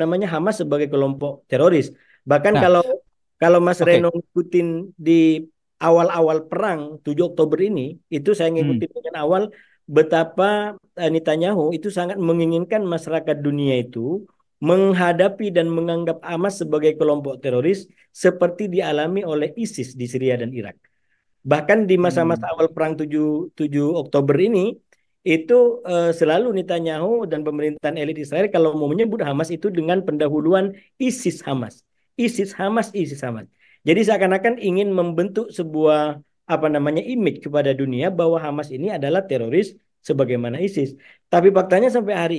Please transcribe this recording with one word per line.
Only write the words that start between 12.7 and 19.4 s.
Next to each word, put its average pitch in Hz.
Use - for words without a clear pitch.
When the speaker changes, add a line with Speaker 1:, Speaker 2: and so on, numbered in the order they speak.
Speaker 1:
masyarakat 160
dunia 143
itu 123
menghadapi 185
dan 165
menganggap 165
Hamas 175
sebagai 151
kelompok 147
teroris 143
seperti 180
dialami 170
oleh 151